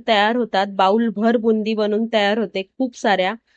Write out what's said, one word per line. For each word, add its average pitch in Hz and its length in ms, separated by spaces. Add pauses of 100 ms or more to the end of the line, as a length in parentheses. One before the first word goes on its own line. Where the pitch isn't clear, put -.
तयार 214 280
होतात, 202 340
बाउलभर 208 680
बुंदी 220 380
बनून 214 380
तयार 208 260
होते 196 240 (160)
खूप 254 180
साऱ्या. 190 380 (220)